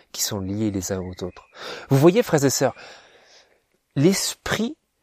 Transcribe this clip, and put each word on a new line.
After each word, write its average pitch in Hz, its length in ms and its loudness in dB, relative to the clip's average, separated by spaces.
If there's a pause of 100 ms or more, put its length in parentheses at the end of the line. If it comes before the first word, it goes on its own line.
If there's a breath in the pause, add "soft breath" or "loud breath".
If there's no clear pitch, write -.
(120)
qui - 100 -8
sont 104 180 -4
liés 101 300 -2
les 98 220 -4
uns 95 80 -4
aux 92 240 -10
autres. - 220 -12 (440 loud breath)
Vous 135 80 6
voyez, 175 240 6
frères 143 220 2
et 135 60 4
sœurs, 123 260 0 (1200 loud breath)
l'esprit 202 800 0 (260)